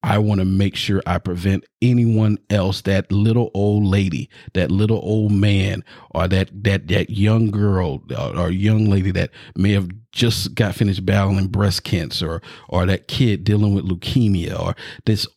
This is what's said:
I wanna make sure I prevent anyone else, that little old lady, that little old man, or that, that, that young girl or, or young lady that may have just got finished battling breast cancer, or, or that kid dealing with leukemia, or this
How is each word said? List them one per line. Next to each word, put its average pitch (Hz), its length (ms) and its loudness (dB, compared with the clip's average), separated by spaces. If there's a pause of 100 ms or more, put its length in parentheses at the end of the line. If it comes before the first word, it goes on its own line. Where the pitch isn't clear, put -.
I 104 180 0
wanna 104 260 2
make 95 320 0
sure 98 280 -2
I 90 140 -2
prevent 92 460 -2 (180)
anyone 113 560 2 (120)
else, 98 320 0
that 95 280 0
little 113 420 2
old 104 320 2
lady, 95 460 0 (220)
that 87 180 0
little 104 320 2
old 107 300 0
man, 98 500 2 (300)
or 85 160 -2
that, 95 220 0 (120)
that, 98 240 0
that 98 240 -2
young 110 400 2
girl 95 540 0 (120)
or, 71 220 -6
or 87 120 0
young 107 340 2
lady 98 260 2
that 90 200 -2 (260)
may 98 160 2
have 98 160 0 (240)
just - 420 -2
got 101 220 -2
finished 95 280 -2
battling 98 440 0
breast 95 340 0
cancer, 82 520 -4
or, 82 80 -10 (260)
or 90 180 0
that 95 220 -2
kid 104 340 0
dealing 104 320 2
with 92 140 -2
leukemia, 92 720 -2
or 85 180 -6 (280)
this 107 220 0 (100)